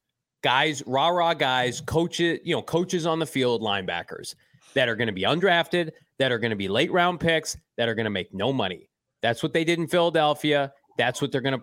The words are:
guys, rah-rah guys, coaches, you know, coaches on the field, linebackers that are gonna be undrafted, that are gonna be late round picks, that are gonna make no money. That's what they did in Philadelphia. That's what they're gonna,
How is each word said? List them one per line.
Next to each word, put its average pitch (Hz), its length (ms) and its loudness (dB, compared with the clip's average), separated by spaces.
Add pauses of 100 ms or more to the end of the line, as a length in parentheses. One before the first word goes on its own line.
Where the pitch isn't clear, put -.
(440)
guys, 139 420 2
rah-rah 170 480 2
guys, 127 480 0
coaches, 170 600 0
you 165 120 -2
know, 113 60 -2
coaches 175 440 -2
on 160 140 0
the 160 60 -2
field, 123 360 0
linebackers 95 760 -6 (380)
that 127 160 4
are 113 60 -2
gonna 113 160 -2
be 92 120 -6
undrafted, 170 680 2 (260)
that 131 140 0
are 117 80 0
gonna 113 160 -2
be 98 120 -4
late 117 240 0
round 175 280 2
picks, 165 380 0 (200)
that 117 100 0
are 113 80 -2
gonna 110 140 -2
make 95 240 -4
no 113 180 -2
money. 101 380 -4 (320)
That's 117 220 0
what 151 100 -2
they 165 100 0
did 165 160 0
in 165 80 -4
Philadelphia. 151 840 2 (240)
That's 123 240 0
what 135 100 -2
they're 139 100 -2
gonna, 131 220 0